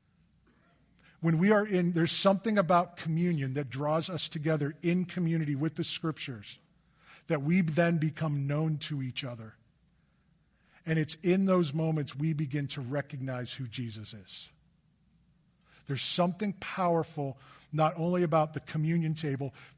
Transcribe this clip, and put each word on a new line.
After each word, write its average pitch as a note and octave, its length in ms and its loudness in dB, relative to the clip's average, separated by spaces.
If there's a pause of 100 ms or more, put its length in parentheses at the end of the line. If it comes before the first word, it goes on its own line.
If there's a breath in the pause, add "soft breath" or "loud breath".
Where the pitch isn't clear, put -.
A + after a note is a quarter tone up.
(1200 soft breath)
When E3 200 2
we G3 120 6
are G#3 140 6
in, F3+ 280 2
there's E3 180 2
something G3+ 480 2
about F3+ 360 4
communion D#3+ 600 0
that C#3 160 -4
draws D3 360 0
us F3 220 -6
together D#3 540 -2
in F3 220 2
community E3 500 0
with D3+ 200 -2
the E3+ 80 -2
scriptures, - 760 -8 (680 loud breath)
that D3+ 140 0
we E3+ 200 4
then E3+ 360 4
become D3 480 -2
known D3+ 320 0
to D3 240 -6
each B2+ 220 -6
other. A2+ 320 -12 (1300 soft breath)
And D#3+ 140 2
it's D3+ 240 -2
in F#3+ 220 4
those F3+ 280 4
moments D#3+ 420 0
we D#3 180 0
begin D3 340 -2
to - 140 -8
recognize C3 720 -6
who C3+ 140 -8
Jesus A2 480 -10
is. - 360 -16 (1400 soft breath)
There's C3+ 160 -4
something F3+ 560 0
powerful, D#3 800 -2 (340 loud breath)
not D#3 240 2
only F3 240 0
about D#3 320 2
the D3 60 -8
communion D#3+ 560 0
table, C#3+ 400 -4 (220 loud breath)